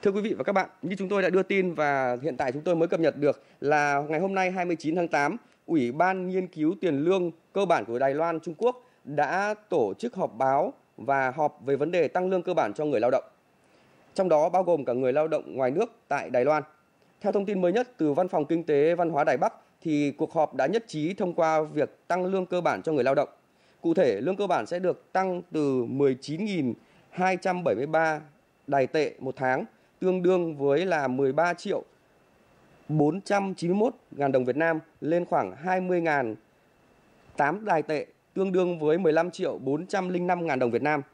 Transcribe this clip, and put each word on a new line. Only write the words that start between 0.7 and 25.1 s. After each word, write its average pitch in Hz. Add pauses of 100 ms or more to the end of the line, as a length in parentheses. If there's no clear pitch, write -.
như 185
chúng 190
tôi 196
đã 175
đưa 190
tin 185
và 139
hiện 139
tại 135
chúng 147
tôi 175
mới 165
cập 180
nhật 147
được 143 (180)
là 143
ngày 156
hôm 196
nay 185
hai 185
mươi 175
chín 156
tháng 170
tám, 151 (300)
Ủy 127
ban 185
Nghiên 185
cứu 160
Tiền 147
lương 180 (220)
Cơ 196
bản 160
của 117
Đài 135
Loan, 160
Trung 165
Quốc 247 (180)
đã 151 (140)
tổ 120
chức 233
họp 156
báo 135 (240)
và 131
họp 147
về 139
vấn 147
đề 170
tăng 180
lương 185
cơ 180
bản 120
cho 151
người 139
lao 120
động, 127 (920)
trong 190
đó 160
bao 185
gồm 165
cả 123
người 127
lao 156
động 131
ngoài 127
nước 190 (160)
tại 113
Đài 123
Loan. 151 (580)
Theo 202
thông 202
tin 202
mới 175
nhất 247
từ 151
Văn 180
phòng 160
Kinh 165
tế 156
Văn 170
hóa 143
Đài 147
Bắc, 180 (300)
thì 147
cuộc -
họp 156
đã 131
nhất 220
trí 156
thông 180
qua 160
việc 151 (100)
tăng 180
lương 190
cơ 180
bản 131
cho 160
người 131
lao 135
động. 143 (520)
Cụ 165
thể, 123
lương 180
cơ 202
bản 143
sẽ 175
được 180